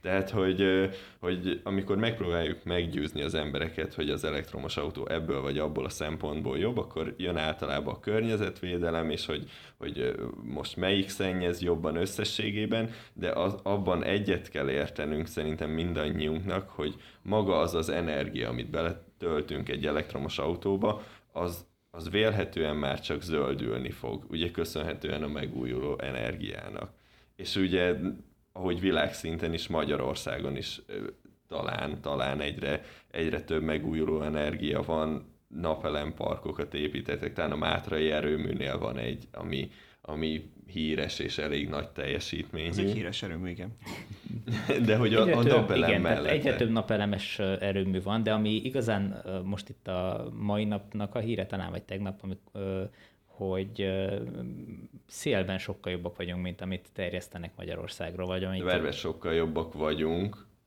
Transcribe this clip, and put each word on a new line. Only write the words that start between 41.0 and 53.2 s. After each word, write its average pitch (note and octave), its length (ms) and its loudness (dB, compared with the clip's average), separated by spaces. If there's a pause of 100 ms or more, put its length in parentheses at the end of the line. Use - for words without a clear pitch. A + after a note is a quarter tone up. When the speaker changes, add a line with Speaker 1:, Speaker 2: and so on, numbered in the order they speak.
Speaker 1:
és - 200 -4
elég D2 300 0
nagy D2 200 -4
teljesítményű. D#2+ 800 -4
Speaker 2:
Ez F2+ 100 -2
egy G2 140 2
híres G2+ 300 -4
erőmű, F2+ 280 -6
igen. F2 260 -8 (560)
Speaker 1:
<laughs> A#2 540 0
De G#2+ 100 6
hogy A2+ 180 6
a, A2 60 8
Speaker 3:
Egyre D3+ 160 8
Speaker 1:
a A#2+ 60 6
Speaker 3:
több, A#2 100 8
Speaker 1:
napelem A2+ 380 6
Speaker 3:
igen, G2 120 6
tehát D#2+ 140 4
Speaker 1:
mellett. D2 160 2
Speaker 3:
egyre C#3+ 240 4
több A#2 140 2
napelemes, G#2 680 0
ö, G2 220 2
erőmű F#2+ 420 2
van, G#2+ 200 2
de G#2+ 100 4
ami G#2+ 180 4 (140)
igazán, A2 600 0
ö, F#2 180 -4
most G2 260 -4
itt - 200 -12
a F#2 400 0 (100)
mai G#2 260 2
napnak G#2 500 -2
a B2 40 0
híre G#2+ 280 0
talán, F#2 240 -4
vagy - 120 -6
tegnap, G2 400 -6
amik-, F#2+ 160 -6 (140)
ö, F#2+ 300 -2 (420)